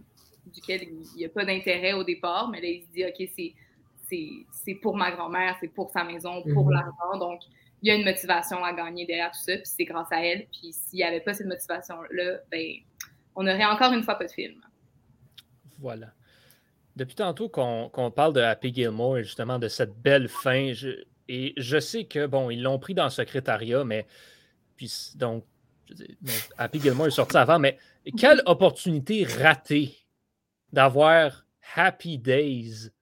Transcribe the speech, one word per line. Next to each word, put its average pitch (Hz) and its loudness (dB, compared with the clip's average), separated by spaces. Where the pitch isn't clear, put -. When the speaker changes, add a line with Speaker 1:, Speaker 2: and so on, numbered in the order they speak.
Speaker 1:
duquel 185 -8
il 160 -18
n'y 165 -8
a 165 -10
pas 202 -4
d'intérêt 190 -2
au 185 -4
départ, 180 -4
mais 175 -10
là, 175 -6
il 175 -6
se - -20
dit, « 180 -4
Ok, 180 -8
c'est, 170 -10
c'est, 160 -8
c'est 196 -8
pour 196 -4
ma 180 -2
grand-mère, 175 -4
c'est 165 -10
pour - -8
sa 175 -4
maison, 175 -10
pour 143 4
Speaker 2:
Mhm. 143 4
Speaker 1:
l'argent. » 170 -4
Donc, 175 -8
il 208 2
y - 6
a 208 6
une 208 0
motivation 180 -2
à 175 -4
gagner 170 -8
derrière 170 -4
tout - -14
ça, 180 -2
puis 214 -12
c'est - -4
grâce 165 -8
à 170 -2
elle. 185 -2
Puis 165 -18
s'il - -10
n'y 180 0
avait 170 -2
pas 202 -4
cette 196 -8
motivation-là, 180 -8
ben, 160 -8
on 190 -6
n'aurait 190 2
encore 214 4
une 226 0
fois 214 -2
pas 175 -6
de - -12
film. - -12
Speaker 3:
Voilà. 113 -12
Depuis 131 -8
tantôt 196 -4
qu'on, 120 -2
qu'on 123 -2
parle 147 4
de 127 4
Happy 117 2
Gilmore 120 0
et 110 -4
justement 123 -6
de 117 -2
cette 104 -4
belle 131 4
fin, 131 0
je, 127 -10
et 131 -6
je 139 0
sais 226 -6
que, 147 -4
bon, 131 0
ils 120 -6
l'ont 131 0
pris 190 -8
dans 165 2
le 123 0
secrétariat, 120 -2
mais 110 -4
puis 120 -14
c-, - -12
donc, 113 -4
je - -20
veux - -20
dire, - -20
donc, 117 -6
Happy 120 -4
Gilmore 139 4
est 139 4
sorti 131 2
avant, 147 8
mais 139 2
quelle 269 10
opportunité 175 4
ratée 147 2
d'avoir 143 6
Happy 170 0
Days 120 -2